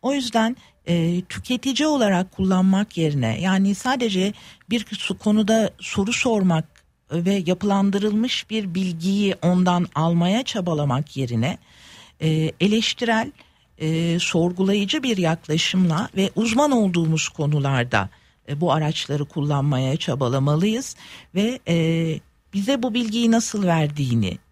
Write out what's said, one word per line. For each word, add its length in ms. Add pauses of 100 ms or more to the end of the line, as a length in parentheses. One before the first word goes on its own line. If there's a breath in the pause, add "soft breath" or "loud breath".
O 120
yüzden, 440 (300 loud breath)
e, 420
tüketici 580
olarak 440
kullanmak 680
yerine, 440
yani 340
sadece 580 (360 loud breath)
bir 220
su-, 260
konuda 640
soru 340
sormak 520 (460)
ve 340
yapılandırılmış 1040
bir 260
bilgiyi 680
ondan 540
almaya 480
çabalamak 760
yerine, 400 (640 loud breath)
e, 380
eleştirel, 720 (460 soft breath)
e, 420
sorgulayıcı 840
bir 140
yaklaşımla 1000
ve 200
uzman 360
olduğumuz 580
konularda, 800 (400 soft breath)
e, 120
bu 120
araçları 520
kullanmaya 720
çabalamalıyız 960 (400 loud breath)
ve, 320
e, 520 (340)
bize 300
bu 100
bilgiyi 380
nasıl 320
verdiğini 720 (140)